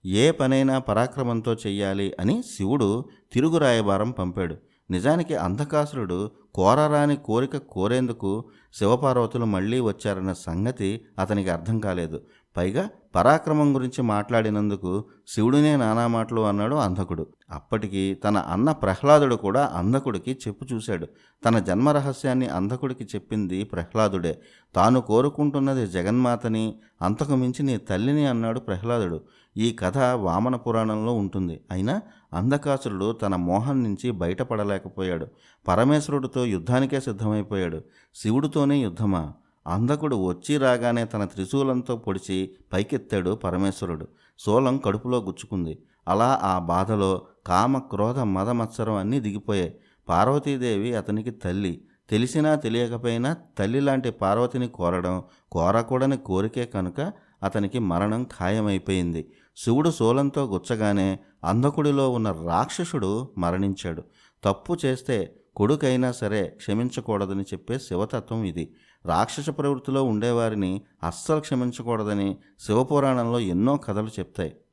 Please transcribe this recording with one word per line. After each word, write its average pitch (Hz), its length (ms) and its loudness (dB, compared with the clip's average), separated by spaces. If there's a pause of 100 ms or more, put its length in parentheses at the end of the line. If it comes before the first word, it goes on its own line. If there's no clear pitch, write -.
ఏ 98 260 4
పనైనా 135 480 2
పరాక్రమంతో 120 760 -2
చెయ్యాలి 98 540 -2 (120)
అని 117 220 2
శివుడు 107 480 0 (400)
తిరుగు 160 280 2
రాయబారం 113 520 4
పంపాడు. 90 460 -4 (340)
నిజానికి 151 440 0
అంధకాసురుడు 117 840 -2 (360)
కోరరాని 147 600 4
కోరిక 135 400 -2 (100)
కోరేందుకు 113 640 -2 (440)
శివపార్వతులు 120 720 2
మళ్ళీ 104 360 0
వచ్చారన్న 98 520 -2
సంగతి 98 580 -4 (280)
అతనికి 95 320 0
అర్థం 87 300 -2
కాలేదు. 87 380 -4 (380)
పైగా 98 280 0 (260)
పరాక్రమం 151 640 4
గురించి 127 280 -2
మాట్లాడినందుకు 104 880 0 (380)
శివుడినే 143 480 4
నానా 117 300 2
మాటలు 113 340 0
అన్నాడు 104 360 2
అంధకుడు. 92 480 -2 (260)
అప్పటికి 98 520 -4 (120)
తన 104 220 0 (100)
అన్న 107 260 0
ప్రహ్లాదుడు 139 640 4
కూడా 107 260 2 (120)
అంధకుడికి 110 580 -2
చెప్పు 113 320 -8
చూశాడు. 110 420 -4 (360)
తన 113 160 4
జన్మరహస్యాన్ని 127 920 2
అంధకుడికి 120 560 -4
చెప్పింది 98 600 -4
ప్రహ్లాదుడే. 90 720 0 (400)
తాను 117 260 6
కోరుకుంటున్నది 135 840 2
జగన్మాతని, 110 760 0 (380)
అంతకు 123 320 0
మించి 127 280 0
నీ 131 160 2
తల్లిని 135 480 0
అన్నాడు 117 340 0
ప్రహ్లాదుడు. 98 600 -2 (360)
ఈ 113 160 2
కథ 107 260 -2
వామన 120 580 2
పురాణంలో 110 580 0
ఉంటుంది. 95 420 -2 (140)
అయినా 95 240 -2 (380)
అంధకాసురుడు 123 800 -2
తన 101 240 -2
మోహం 101 460 0
నుంచి 107 280 -2
బయటపడలేకపోయాడు. 95 1160 -4 (400)
పరమేశ్వరుడితో 131 800 2
యుద్ధానికే 123 560 0
సిద్ధమైపోయాడు. 104 800 -4 (360)
శివుడితోనే 143 600 2
యుద్ధమా? 98 460 0 (420)
అంధకుడు 127 500 0
వచ్చి 92 400 -2
రాగానే 120 480 2
తన 110 200 -4
త్రిశూలంతో 123 720 -2
పొడిచి 95 400 -4 (300)
పైకెత్తాడు 98 640 -2
పరమేశ్వరుడు. 92 760 -4 (340)
శూలం 127 380 2
కడుపులో 117 400 -2
గుచ్చుకుంది. 92 560 -6 (340)
అలా 107 200 4 (140)
ఆ 95 160 0
బాధలో 95 520 0 (360)
కామ, 110 320 2
క్రోధ, 120 400 -2 (100)
మద, 95 200 0
మత్సరం 113 460 -2
అన్నీ 104 260 0
దిగిపోయాయి. 101 520 -2 (360)
పార్వతీదేవి 123 840 0
అతనికి 110 360 -2
తల్లి. 95 420 -4 (360)
తెలిసినా 123 460 2
తెలియకపోయినా 120 760 -2 (240)
తల్లి 113 260 0
లాంటి 131 300 0
పార్వతిని 120 580 0
కోరడం 90 480 -2 (360)
కోరకూడని 127 640 2
కోరికే 110 500 -2
కనుక 95 340 -6 (420)
అతనికి 101 360 -2
మరణం 104 460 0
ఖాయమైపోయింది. 92 960 0 (340)
శివుడు 147 340 2
శూలంతో 139 540 2
గుచ్చగానే 101 640 0 (360)
అంధకుడిలో 139 640 2
ఉన్న 117 180 0 (180)
రాక్షసుడు 117 640 -2 (280)
మరణించాడు. 90 640 -2 (400)
తప్పు 101 320 -2
చేస్తే 131 420 -2 (400)
కొడుకైనా 127 560 2
సరే 107 280 -2 (160)
క్షమించకూడదని 104 840 -2
చెప్పే 101 360 -8
శివతత్వం 110 640 -4
ఇది. 82 200 -4 (400)
రాక్షస 110 460 0
ప్రవృత్తిలో 139 540 -2
ఉండేవారిని 110 640 0 (340)
అస్సలు 151 360 -2
క్షమించకూడదని 113 880 -2 (320)
శివపురాణంలో 127 800 2
ఎన్నో 104 360 2
కథలు 107 420 -4
చెప్తాయి. 87 340 -6 (200)